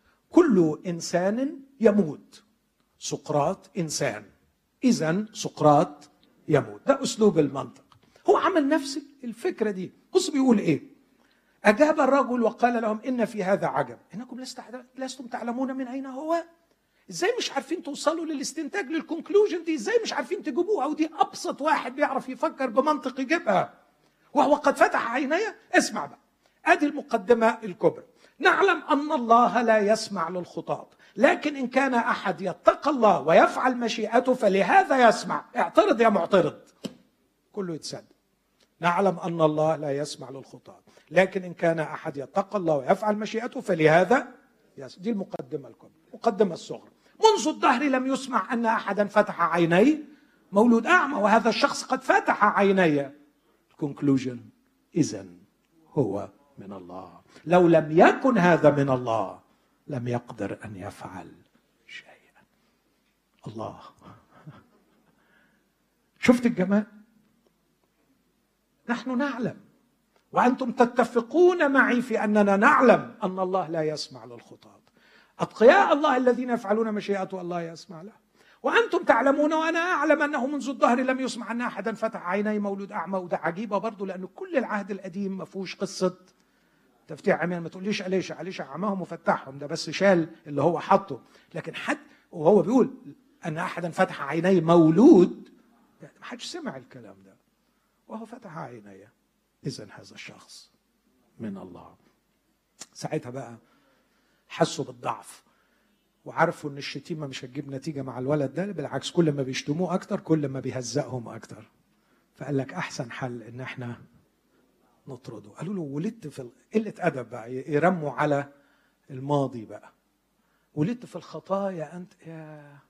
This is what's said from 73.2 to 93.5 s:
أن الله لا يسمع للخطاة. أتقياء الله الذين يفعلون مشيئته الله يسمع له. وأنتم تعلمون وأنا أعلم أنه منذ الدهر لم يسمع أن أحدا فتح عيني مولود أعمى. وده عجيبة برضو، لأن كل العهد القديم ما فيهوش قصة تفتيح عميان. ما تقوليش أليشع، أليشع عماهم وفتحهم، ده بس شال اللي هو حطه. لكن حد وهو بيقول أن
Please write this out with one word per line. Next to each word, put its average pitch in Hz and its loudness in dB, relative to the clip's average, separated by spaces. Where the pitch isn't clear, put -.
أن 185 -4
الله 185 -2
لا 160 -4
يسمع 139 -8
للخطاة. 113 -20
أتقياء 302 6
الله 285 2
الذين 247 0
يفعلون 226 -2
مشيئته 190 -6
الله 175 -6
يسمع 165 -14
له. 202 -20
وأنتم 359 2
تعلمون 277 2
وأنا 320 -2
أعلم 311 0
أنه 285 -2
منذ 277 -8
الدهر 262 2
لم 262 -2
يسمع 233 -8
أن 240 -6
أحدا 220 -6
فتح 220 -8
عيني 208 -2
مولود 196 -8
أعمى. 190 -6
وده 180 -4
عجيبة 196 -6
برضو، 202 -6
لأن 185 -10
كل 370 -8
العهد 202 -4
القديم 190 -10
ما 170 -12
فيهوش 185 -12
قصة 185 -4
تفتيح 160 -2
عميان. 175 -4
ما 160 -12
تقوليش 202 -6
أليشع، 180 -4
أليشع 175 -12
عماهم 185 -6
وفتحهم، 165 -6
ده 143 -12
بس 160 -8
شال 175 2
اللي 143 -4
هو 160 2
حطه. 190 0
لكن 156 -12
حد - -6
وهو 175 8
بيقول 226 4
أن 156 -6